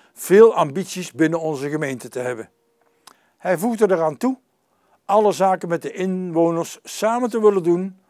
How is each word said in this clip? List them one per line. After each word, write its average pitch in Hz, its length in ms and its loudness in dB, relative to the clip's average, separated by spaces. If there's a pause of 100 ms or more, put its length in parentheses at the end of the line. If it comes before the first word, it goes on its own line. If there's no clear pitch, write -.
(140)
veel 214 420 6
ambities 175 560 -4
binnen 160 280 0
onze 147 300 -6
gemeente 135 400 -6
te 127 100 -10
hebben. 123 300 -8 (880)
Hij 180 200 -2
voegde 214 340 0
eraan 160 260 0
toe 254 200 -2 (680)
alle 208 260 2
zaken 185 380 0
met 170 120 -2
de 143 100 -10
inwoners 170 920 -2
samen 233 460 -4
te 226 120 -4
willen 202 220 4
doen 180 360 -2 (100)